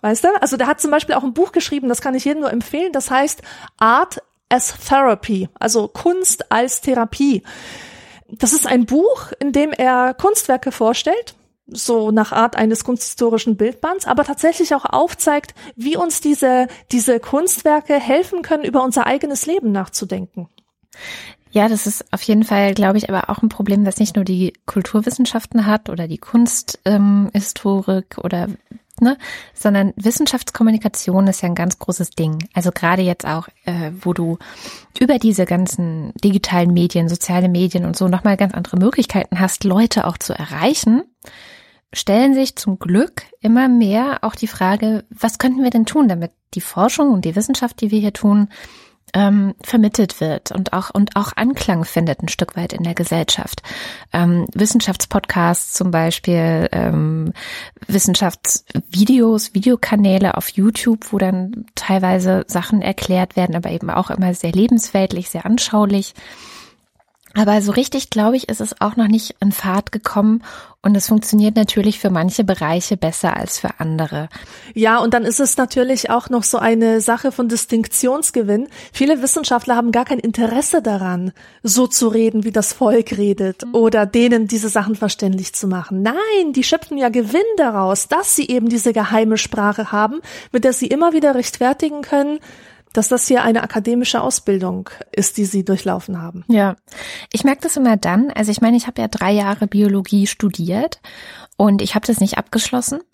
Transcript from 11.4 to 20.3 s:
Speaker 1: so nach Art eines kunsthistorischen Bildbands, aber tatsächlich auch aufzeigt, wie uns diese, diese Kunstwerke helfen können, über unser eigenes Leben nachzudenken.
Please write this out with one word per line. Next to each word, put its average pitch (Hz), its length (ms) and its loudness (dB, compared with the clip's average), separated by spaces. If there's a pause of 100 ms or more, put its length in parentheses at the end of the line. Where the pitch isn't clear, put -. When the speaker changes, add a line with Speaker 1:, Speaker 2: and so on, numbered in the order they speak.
Speaker 1:
so 226 440 -2
nach 214 200 2
Art 233 260 0
eines 220 260 0
kunsthistorischen 233 760 -2
Bildbands, 285 480 -2
aber 254 180 0
tatsächlich 311 520 0
auch 269 100 -4
aufzeigt, - 680 -2 (200)
wie 269 200 -4
uns 339 260 -4
diese, 254 460 2 (240)
diese 240 280 2
Kunstwerke 302 800 0
helfen 339 420 0
können, 302 240 -2
über 254 180 0
unser 254 220 0
eigenes 285 400 -2
Leben 302 260 -2
nachzudenken. 185 800 -6 (1000)